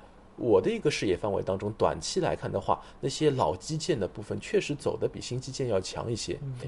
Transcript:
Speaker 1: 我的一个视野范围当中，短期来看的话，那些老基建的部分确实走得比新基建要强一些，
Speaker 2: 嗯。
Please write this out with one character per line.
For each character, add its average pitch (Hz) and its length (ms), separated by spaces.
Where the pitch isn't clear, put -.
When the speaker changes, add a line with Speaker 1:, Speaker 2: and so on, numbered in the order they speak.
Speaker 1:
我 104 220
的 180 120
一 226 80
个 151 100
视 - 160
野 90 100
范 104 160
围 95 120
当 95 160
中， 104 180
短 80 240
期 - 180
来 80 160
看 90 160
的 98 80
话， - 220
那 143 80
些 147 220
老 104 260
基 156 220
建 151 220
的 90 80
部 - 160
分 104 160
确 - 200
实 - 140
走 - 240
得 - 100
比 - 140
新 123 180
基 131 120
建 131 160
要 98 120
强 92 320
一 117 40
些， - 260
Speaker 2:
嗯。 135 140